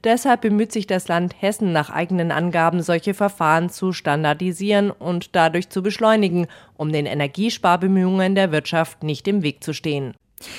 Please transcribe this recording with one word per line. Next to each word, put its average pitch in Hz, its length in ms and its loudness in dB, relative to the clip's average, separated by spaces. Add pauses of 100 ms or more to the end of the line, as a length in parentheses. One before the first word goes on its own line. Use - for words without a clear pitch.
Deshalb 240 380 2
bemüht 214 320 0
sich 208 140 -4
das 185 220 -2
Land 175 300 0
Hessen, 202 340 0
nach 151 180 0
eigenen 170 420 -2
Angaben 165 500 2
solche 170 300 0
Verfahren 170 560 2
zu 185 240 -4
standardisieren 180 1000 0
und 175 460 -6
dadurch 170 320 2
zu 190 140 -4
beschleunigen, 202 640 2 (320)
um 151 140 -4
den 147 120 0
Energiesparbemühungen 185 1300 0
der 190 180 2
Wirtschaft 160 500 -2
nicht 156 260 -4
im 202 140 0
Weg - 200 -4
zu 156 120 -6
stehen. 139 400 -4 (440)